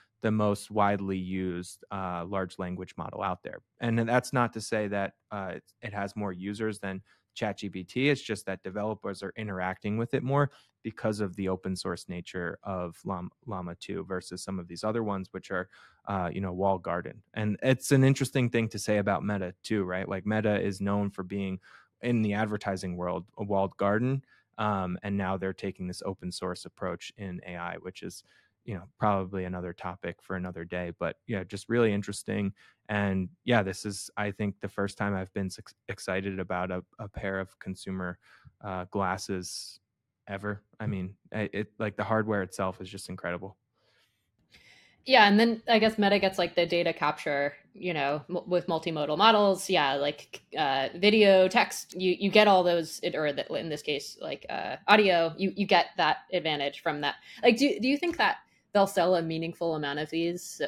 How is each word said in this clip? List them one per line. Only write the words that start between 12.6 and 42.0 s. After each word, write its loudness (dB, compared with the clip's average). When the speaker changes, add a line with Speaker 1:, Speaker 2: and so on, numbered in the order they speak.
Speaker 1:
of -6
Llama, -6
Llama -8
two -8
versus -8
some -6
of -10
these -12
other -2
ones, -4
which -12
are, -4
uh, -2
you -6
know, -4
walled 0
garden. -6
And -2
it's 2
an 8
interesting 4
thing 0
to -8
say 2
about 2
Meta -2
too, 0
right? -4
Like, -4
Meta 2
is -2
known 0
for -8
being -4
in 2
the 0
advertising -2
world, -4
a -8
walled 0
garden. 0
Um, -2
and -2
now 0
they're -4
taking -8
this -8
open -6
source -6
approach -8
in -10
A -10
I, -8
which -14
is, -12
you -8
know, -10
probably 0
another -6
topic -10
for -6
another -6
day, -6
but -4
yeah, -4
just -10
really 4
interesting. -4
And 0
yeah, 4
this -6
is, -8
I -2
think, -4
the -6
first -4
time -2
I've -6
been -4
s-, -12
excited -4
about -4
a, -4
a -12
pair -6
of -12
consumer, -8
uh, -6
glasses -4
ever. -6
I -6
mean, -4
I, -2
it, -4
like, -4
the -2